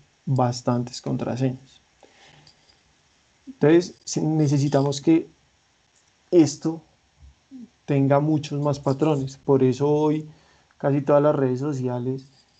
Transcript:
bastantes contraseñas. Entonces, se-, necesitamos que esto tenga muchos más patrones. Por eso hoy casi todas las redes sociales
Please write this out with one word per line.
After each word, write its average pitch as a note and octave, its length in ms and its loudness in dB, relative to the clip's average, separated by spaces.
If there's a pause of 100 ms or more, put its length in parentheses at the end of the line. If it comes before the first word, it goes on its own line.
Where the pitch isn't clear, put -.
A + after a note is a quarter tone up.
(260)
bastantes B2 760 -2
contraseñas. C3 800 -6 (1700)
Entonces, E3+ 480 2 (100)
se-, - 200 -6
necesitamos C#3+ 760 0
que E3 280 2 (1040)
esto D#3+ 500 2 (1040)
tenga C#3 340 2
muchos D3+ 400 -2
más C#3+ 200 -2
patrones. C#3 580 -2
Por C3+ 260 2
eso C3 240 0
hoy D3+ 400 0 (520)
casi C#3+ 220 -2
todas C#3+ 200 4
las D3 140 2
redes B2+ 240 -2
sociales C3 680 -6 (340)